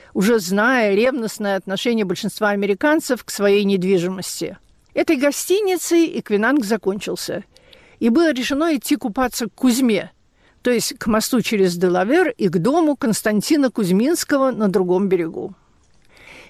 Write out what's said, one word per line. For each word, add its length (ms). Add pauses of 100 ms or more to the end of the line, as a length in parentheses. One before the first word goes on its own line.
(140)
уже 260
зная 540
ревностное 640
отношение 500
большинства 440
американцев 760
к 80
своей 320
недвижимости. 920 (360)
Этой 220
гостиницей 1040
Эквинанг 440
закончился, 800 (560)
и 100
было 220
решено 440
идти 200
купаться 520
к 80
Кузьме, 560 (500)
то 80
есть 300
к 80
мосту 340
через 360
Делавер 520
и 180
к 120
дому 360
Константина 760
Кузьминского 800
на 160
другом 400
берегу. 480 (960)